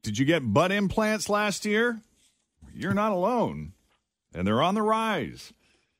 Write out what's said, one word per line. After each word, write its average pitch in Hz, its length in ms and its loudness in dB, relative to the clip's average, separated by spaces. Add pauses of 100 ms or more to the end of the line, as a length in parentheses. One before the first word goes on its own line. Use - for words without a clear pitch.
Did 107 140 -4
you 135 80 2
get 139 280 2
butt 170 180 4
implants 208 580 0
last 208 360 0
year? 220 360 0 (720)
You're 190 200 -4
not 208 180 0
alone. 175 640 -2 (600)
And 90 140 -2
they're 117 140 2
on 180 140 2
the 220 60 -2
rise. 214 720 -2 (460)